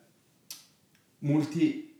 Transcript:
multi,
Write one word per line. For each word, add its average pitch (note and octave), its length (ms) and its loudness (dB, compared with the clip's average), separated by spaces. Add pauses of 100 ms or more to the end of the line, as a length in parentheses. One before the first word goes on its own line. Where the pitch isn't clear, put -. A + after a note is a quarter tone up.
(1200)
multi, D3 680 0 (140)